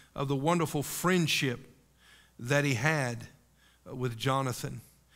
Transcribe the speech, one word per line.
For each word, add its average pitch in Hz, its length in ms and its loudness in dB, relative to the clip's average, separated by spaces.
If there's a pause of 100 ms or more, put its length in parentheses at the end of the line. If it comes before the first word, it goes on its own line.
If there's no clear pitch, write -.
(140)
of 139 140 -4
the 139 80 0
wonderful 156 460 0
friendship 160 880 0 (680)
that 143 280 2
he 139 80 2
had 123 540 0 (580)
with 127 320 -4
Jonathan 131 640 -2 (340)